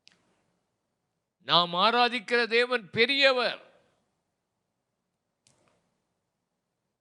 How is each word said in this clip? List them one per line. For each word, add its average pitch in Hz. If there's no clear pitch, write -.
நாம் 170
ஆராதிக்கிற 240
தேவன் 247
பெரியவர். 247